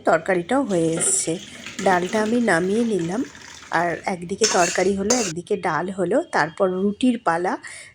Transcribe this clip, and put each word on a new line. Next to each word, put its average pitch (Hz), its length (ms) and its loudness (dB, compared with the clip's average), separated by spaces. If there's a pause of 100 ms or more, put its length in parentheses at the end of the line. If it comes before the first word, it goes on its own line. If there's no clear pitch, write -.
তরকারিটাও 180 580 2
হয়ে 175 240 2
এসছে। 165 500 0 (460)
ডালটা 185 400 2
আমি 220 180 0
নামিয়ে 196 440 2
নিলাম, 190 360 -2 (500)
আর 170 340 0
একদিকে 180 480 -2
তরকারি 185 400 2
হলো, 196 220 0
একদিকে 180 420 -2
ডাল 175 320 -2
হলো। 190 280 -2 (140)
তারপর 165 400 0
রুটির 208 520 0
পালা। 175 300 0 (420)